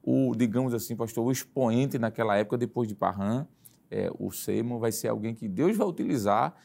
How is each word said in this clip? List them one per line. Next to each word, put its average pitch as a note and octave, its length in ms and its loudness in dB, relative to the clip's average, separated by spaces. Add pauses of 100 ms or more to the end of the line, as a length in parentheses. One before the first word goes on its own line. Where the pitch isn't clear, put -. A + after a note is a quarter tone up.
o, C3 320 2
digamos A#2+ 400 2
assim, A2+ 220 -4
pastor, A2+ 300 -2
o C3 60 2
expoente C3 680 0
naquela A2 380 0
época, G#2+ 200 2
depois A#2+ 300 -2
de G#2 80 -6
Parham, G2+ 500 0 (460)
é, G2 260 -2
o G2 140 -6
Seymour A#2 480 -2
vai A2+ 120 0
ser A2+ 180 -2
alguém A2+ 260 -2
que A2+ 140 -8
Deus F3+ 260 2
vai G#3 120 2
utilizar C3+ 760 0